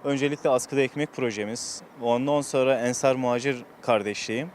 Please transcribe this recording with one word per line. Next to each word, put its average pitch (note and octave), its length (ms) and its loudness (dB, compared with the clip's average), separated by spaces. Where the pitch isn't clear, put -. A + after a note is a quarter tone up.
Öncelikle C#3+ 460 0
Askıda C3 320 2
Ekmek C#3+ 320 -2
projemiz, A2 680 -6
ondan C3 400 2
sonra C3 380 2
Ensar B2 360 2
Muhacir B2 420 -2
Kardeşliği A2 720 0